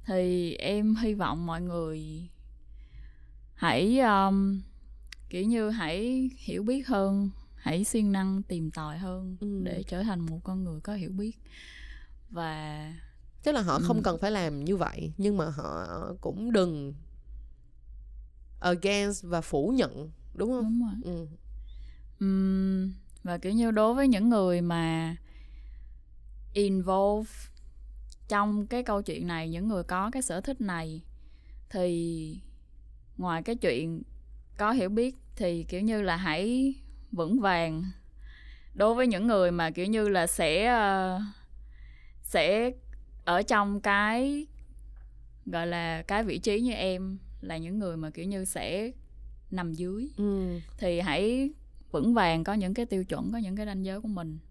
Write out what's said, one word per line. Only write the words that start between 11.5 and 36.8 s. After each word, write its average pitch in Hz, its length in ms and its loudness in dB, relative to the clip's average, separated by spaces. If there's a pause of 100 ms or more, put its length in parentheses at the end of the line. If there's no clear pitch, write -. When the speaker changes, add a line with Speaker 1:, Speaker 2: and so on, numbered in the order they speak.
Speaker 1:
Và 156 640 -8 (520)
Speaker 2:
Tức 302 60 6
là 262 100 4
họ 175 180 4
không 220 180 4
Speaker 1:
Ừ. 214 60 2
Speaker 2:
cần 175 140 4
phải 202 140 2
làm 156 340 0
như 190 120 2
vậy, 156 400 -2
nhưng 202 200 2
mà 156 80 2
họ 92 420 -6 (340)
cũng 226 300 -4
đừng 160 420 2 (1700)
against 202 640 2
và 170 180 0
phủ 156 280 0
nhận, 160 420 2 (220)
đúng 214 180 0
không? 247 120 0
Speaker 1:
Đúng 226 180 2
rồi. 196 340 -4
Speaker 2:
Ừ. 165 120 -8 (920)
Speaker 1:
Ừm, 190 720 2 (300)
và 175 140 -4
kiểu 180 140 -2
như 233 200 4
đối 220 220 6
với 269 140 6
những 226 220 6
người 185 320 6
mà 165 540 2 (1400)
involve 196 800 2 (960)
trong 208 400 2
cái 247 160 -2
câu 208 180 0
chuyện 175 260 -4
này, 165 220 -2
những 170 180 -2
người 190 160 0
có 190 280 -2
cái 262 100 -4
sở 180 200 -2
thích 269 200 -4
này, 165 400 -4 (680)
thì 170 720 -2 (760)
ngoài 170 260 0
cái 233 120 -2
chuyện 165 460 0 (560)
có 208 140 4
hiểu 214 180 4
biết 240 260 2 (200)
thì 170 280 0
kiểu 180 180 -4
như 214 200 2
là 185 140 2
hãy 208 580 2 (380)